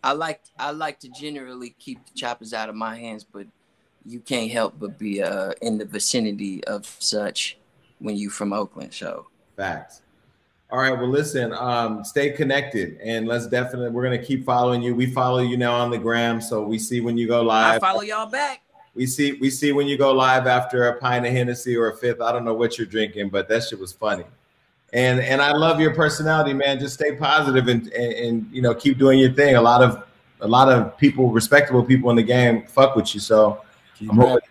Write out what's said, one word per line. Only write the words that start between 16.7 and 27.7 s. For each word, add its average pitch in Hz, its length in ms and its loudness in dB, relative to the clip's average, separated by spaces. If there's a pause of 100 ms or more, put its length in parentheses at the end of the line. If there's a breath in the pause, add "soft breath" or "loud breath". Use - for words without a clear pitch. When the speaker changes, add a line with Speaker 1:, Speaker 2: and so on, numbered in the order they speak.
Speaker 2:
see 120 220 -4
when 117 160 -2
you 117 120 -2
go 117 200 2
Speaker 1:
I 113 240 4
Speaker 2:
live. 113 80 0
Speaker 1:
follow 196 220 -2
y'all 214 260 -6
back. 269 320 -6 (340)
Speaker 2:
We 127 120 -4
see, 143 280 -2
we 135 160 -2
see 143 220 -2
when 143 140 0
you 139 100 -2
go 139 160 2
live 131 340 4
after 127 420 0
a 120 120 -2
pint 123 260 -2
of 120 60 -2
Hennessy 123 440 -2
or 117 120 0
a 107 80 -6
fifth. 117 240 -4
I 117 120 -2
don't 120 120 -4
know 113 100 -2
what 117 240 0
you're 110 80 -6
drinking, 104 440 -4
but 98 180 -4
that 117 160 0
shit 104 140 -12
was 92 140 -14
funny. 98 320 -6 (680)
And, 127 260 2
and 131 240 0
I 143 100 2
love 151 280 2
your 156 120 2
personality, 156 640 0
man. 139 240 0
Just 135 160 -8
stay 143 220 -2
positive 139 500 2
and, 117 260 0